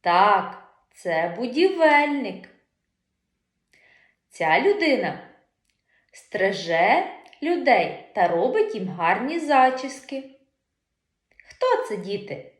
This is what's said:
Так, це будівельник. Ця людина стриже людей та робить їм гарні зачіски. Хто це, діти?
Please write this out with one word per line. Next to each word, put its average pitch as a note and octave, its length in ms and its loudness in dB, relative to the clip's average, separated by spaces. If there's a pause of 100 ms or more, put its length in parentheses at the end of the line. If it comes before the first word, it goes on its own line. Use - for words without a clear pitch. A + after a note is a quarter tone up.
Так, F#3 720 2 (220)
це E3+ 420 -4
будівельник. D4 1120 0 (1800)
Ця E3 320 0
людина C#4+ 680 -2 (840)
стриже F#3+ 1080 -2 (220)
людей C4+ 720 0
та F3+ 140 2
робить C4 460 0
їм F#3+ 140 -6
гарні G3+ 500 -2
зачіски. C4+ 1000 -2 (1080)
Хто B4+ 400 0
це, G#3 80 -6
діти? F#3 640 -10